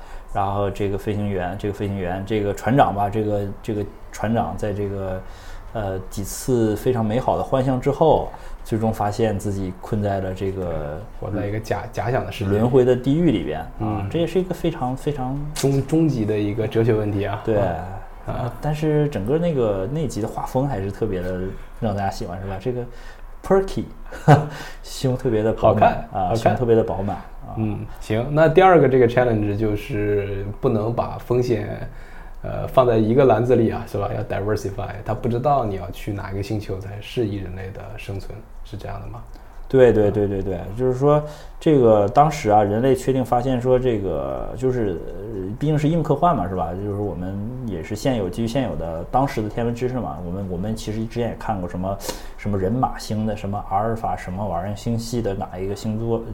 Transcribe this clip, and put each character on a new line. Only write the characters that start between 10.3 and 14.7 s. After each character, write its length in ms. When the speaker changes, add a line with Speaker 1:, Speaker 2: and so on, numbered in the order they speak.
Speaker 1:
这 200
个 480
Speaker 2:
活 100
在 160
一 60
个 60
假， 240
假 180
想 140
的 60
世 140
界。 60
Speaker 1:
轮 200
回 140
的 100
地 220
狱 140
里 120
边， 180
啊， 80
Speaker 2:
嗯。 300
Speaker 1:
这 80
也 80
是 140
一 20
个 120
非 160